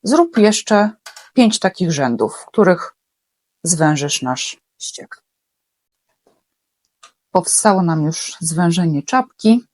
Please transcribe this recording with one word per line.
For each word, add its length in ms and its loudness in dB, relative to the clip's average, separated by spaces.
Zrób 340 2
jeszcze 540 2
pięć 260 4
takich 320 -2
rzędów, 440 -2
w 100 -18
których 500 0
zwężysz 580 0
nasz 360 -6
ściek. 440 -18
Powstało 500 0
nam 220 0
już 360 -6
zwężenie 640 -2
czapki. 720 0